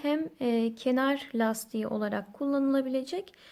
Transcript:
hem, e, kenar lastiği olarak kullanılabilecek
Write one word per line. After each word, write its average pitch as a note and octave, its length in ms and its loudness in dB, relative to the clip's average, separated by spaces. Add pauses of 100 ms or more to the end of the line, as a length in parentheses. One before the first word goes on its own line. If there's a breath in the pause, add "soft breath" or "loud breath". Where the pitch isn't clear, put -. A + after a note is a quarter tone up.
hem, D4+ 280 0 (100)
e, A3+ 360 2
kenar C4+ 600 0
lastiği A3 520 -2
olarak G#3 460 -4
kullanılabilecek C4+ 1000 0 (180 loud breath)